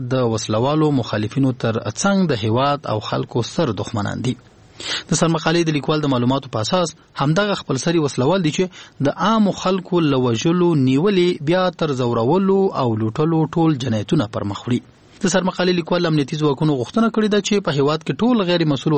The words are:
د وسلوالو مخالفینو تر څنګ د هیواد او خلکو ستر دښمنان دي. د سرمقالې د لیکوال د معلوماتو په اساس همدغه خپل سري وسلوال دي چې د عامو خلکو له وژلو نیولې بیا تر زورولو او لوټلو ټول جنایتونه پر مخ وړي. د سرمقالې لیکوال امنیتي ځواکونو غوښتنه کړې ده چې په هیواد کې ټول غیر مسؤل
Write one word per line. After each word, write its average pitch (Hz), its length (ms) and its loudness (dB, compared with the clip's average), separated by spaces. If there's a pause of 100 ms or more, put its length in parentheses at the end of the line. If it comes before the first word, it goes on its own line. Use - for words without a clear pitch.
(140)
د 131 180 2
وسلوالو 131 640 2
مخالفینو 123 640 0
تر 113 220 0
څنګ 190 480 0
د 113 100 -2
هیواد 127 520 0
او - 20 0 (140)
خلکو 131 400 -2
ستر 156 220 0
دښمنان 101 540 -6
دي. 127 80 -2 (800)
د 165 100 0
سرمقالې 165 480 2
د 156 80 0
لیکوال 151 260 -2
د 139 120 0
معلوماتو 131 420 0
په 107 100 -4
اساس 180 260 0 (280)
همدغه 185 400 0
خپل 131 240 -4
سري 170 180 0
وسلوال 147 440 0
دي 156 100 -2
چې - 500 -4
د - 100 -2 (120)
عامو 214 340 2
خلکو 180 460 0
له 131 180 2
وژلو 165 420 2 (140)
نیولې 175 680 2
بیا 185 140 2 (140)
تر 147 240 -2
زورولو 160 580 2 (220)
او 123 40 2 (140)
لوټلو 156 420 0 (140)
ټول 160 300 2
جنایتونه 123 500 0
پر - 160 -4
مخ - 140 -10
وړي. 123 120 0 (440)
د 170 120 2
سرمقالې 180 440 0
لیکوال 170 320 0
امنیتي 151 320 -2
ځواکونو 147 380 2
غوښتنه 226 340 0
کړې 214 180 0
ده 208 140 4
چې 202 200 0
په 143 120 0
هیواد 151 240 2
کې 160 100 -4 (100)
ټول 220 280 2
غیر 165 220 2
مسؤل 156 240 0